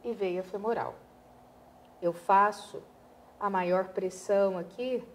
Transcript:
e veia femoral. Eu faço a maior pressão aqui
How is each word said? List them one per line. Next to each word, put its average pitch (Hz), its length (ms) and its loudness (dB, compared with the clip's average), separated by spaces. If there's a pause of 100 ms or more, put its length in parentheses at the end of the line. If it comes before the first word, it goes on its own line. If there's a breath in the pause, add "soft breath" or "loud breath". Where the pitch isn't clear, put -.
e 233 100 -4
veia 185 300 -2
femoral. 202 500 -4 (1040)
Eu 170 140 0
faço 202 720 2 (560)
a 202 100 -2
maior 185 400 0
pressão 190 680 0
aqui 247 460 -4 (120)